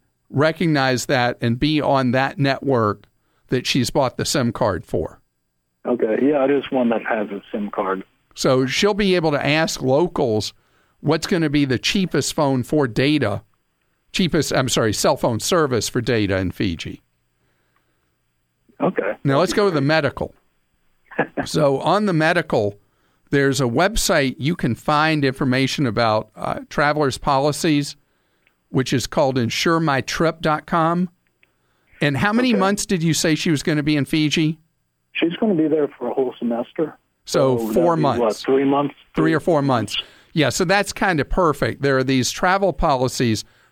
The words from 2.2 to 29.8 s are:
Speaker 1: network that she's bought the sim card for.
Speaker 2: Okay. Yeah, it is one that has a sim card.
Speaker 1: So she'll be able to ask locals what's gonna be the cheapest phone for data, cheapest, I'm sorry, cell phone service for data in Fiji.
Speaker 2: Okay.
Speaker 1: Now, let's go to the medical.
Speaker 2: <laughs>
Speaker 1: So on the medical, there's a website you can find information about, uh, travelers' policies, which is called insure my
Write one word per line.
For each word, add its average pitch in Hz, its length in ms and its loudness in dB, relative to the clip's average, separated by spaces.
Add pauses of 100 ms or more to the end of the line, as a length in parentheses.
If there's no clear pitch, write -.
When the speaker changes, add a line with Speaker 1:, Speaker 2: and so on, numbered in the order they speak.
Speaker 1:
network 131 680 0 (420)
that 127 180 -2
she's 127 240 0
bought 135 280 -2
the 123 80 -4
sim 120 260 -2
card 104 340 -2
for. - 340 -6 (680)
Speaker 2:
Okay. 117 360 0
Yeah, 139 220 2
it 135 80 2
is 139 200 -2
one 127 180 0
that 110 140 -2
has 107 260 -4
a 101 120 -10 (100)
sim 104 200 -6
card. 95 320 -4 (320)
Speaker 1:
So 131 300 2
she'll 202 280 0
be 196 220 2
able 160 160 2
to 139 140 -2
ask 156 360 0
locals 131 720 0 (480)
what's 156 260 -2
gonna 165 220 0
be 143 160 2
the 127 140 0
cheapest 170 540 -2
phone 135 300 0
for 143 240 0
data, 127 560 0 (680)
cheapest, 165 420 0
I'm 131 160 0
sorry, 113 240 2
cell 156 240 0
phone 117 220 0
service 139 500 0
for - 120 -2
data 107 360 0
in 92 140 -2
Fiji. - 500 -6 (1800)
Speaker 2:
Okay. 107 320 -2 (100)
Speaker 1:
Now, 135 160 2
let's 180 140 0
go 208 120 2
to 196 60 2
the 147 100 -2
medical. 147 520 -2 (840)
Speaker 2:
<laughs> - 80 0 (200)
Speaker 1:
So 143 340 0
on 202 260 0
the 190 80 0
medical, 156 640 0 (500)
there's 139 300 2
a 135 60 2
website 156 760 0
you 151 160 0
can 123 180 -2
find 151 520 0
information 131 600 0
about, 110 500 0
uh, - 340 -6
travelers' 147 480 0
policies, 143 800 0 (720)
which 131 240 0
is 123 140 0
called 143 300 0
insure 165 420 0
my 143 220 0